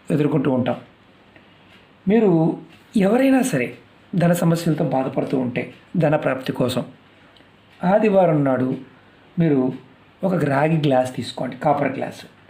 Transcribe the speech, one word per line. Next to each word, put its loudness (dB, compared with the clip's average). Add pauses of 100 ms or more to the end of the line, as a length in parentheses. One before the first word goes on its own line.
(120)
ఎదుర్కొంటూ 0
ఉంటాం. -2 (1300)
మీరు 4 (400)
ఎవరైనా 2
సరే -4 (380)
ధన 2
సమస్యలతో 0
బాధపడుతూ -4
ఉంటే, -6 (240)
ధన 2
ప్రాప్తి -2
కోసం -4 (960)
ఆదివారం 4
నాడు 0 (640)
మీరు 2 (500)
ఒక 0
రాగి 0
గ్లాస్ 0
తీసుకోండి, -8
కాపర్ 0
గ్లాస్, -10 (240)